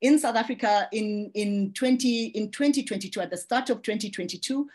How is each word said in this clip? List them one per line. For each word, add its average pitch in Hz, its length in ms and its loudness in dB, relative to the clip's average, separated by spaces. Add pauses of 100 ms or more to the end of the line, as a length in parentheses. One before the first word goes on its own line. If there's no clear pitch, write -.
In 294 180 6
South 233 160 0
Africa, 220 560 2
in, 208 420 -4
in 202 400 0
twenty, 254 520 2
in 214 260 -4
twenty 285 320 2
twenty-two, 196 380 -6
at 175 100 -6
the 175 60 -6
start 247 340 -2
of 226 100 -4
twenty 208 300 -4
twenty-two, 262 640 -6